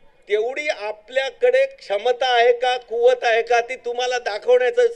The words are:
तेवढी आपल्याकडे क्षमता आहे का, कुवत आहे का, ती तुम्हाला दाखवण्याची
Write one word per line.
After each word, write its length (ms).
तेवढी 400
आपल्याकडे 1000
क्षमता 680
आहे 180
का, 240
कुवत 460
आहे 200
का, 180
ती 140
तुम्हाला 440
दाखवण्याची 760